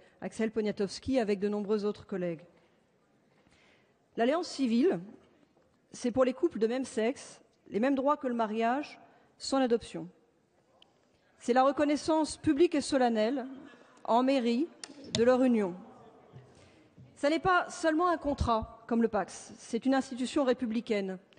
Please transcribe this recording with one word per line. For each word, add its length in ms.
Axel 300
Poniatowski, 680
avec 200
de 100
nombreux 340
autres 240
collègues. 380
L'alliance 320
civile, 540
c'est 200
pour 120
les 100
couples 260
de 80
même 180
sexe, 560
les 140
mêmes 140
droits 200
que 120
le 60
mariage, 640
sans 220
l'adoption. 500
C'est 160
la 100
reconnaissance 720
publique 360
et 80
solennelle, 640
en 200
mairie, 440
de 100
leur 200
union. 320
Ça 140
n'est 100
pas 300
seulement 380
un 100
contrat, 720
comme 140
le 60
Pacs, 220
c'est 560
une 80
institution 500
républicaine. 760